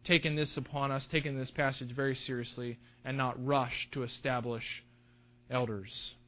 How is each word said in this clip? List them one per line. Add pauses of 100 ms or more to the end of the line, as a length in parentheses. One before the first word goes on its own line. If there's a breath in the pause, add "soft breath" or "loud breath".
taken
this
upon
us,
taken
this
passage
very
seriously, (260 loud breath)
and
not
rushed
to
establish (880 soft breath)
elders. (140)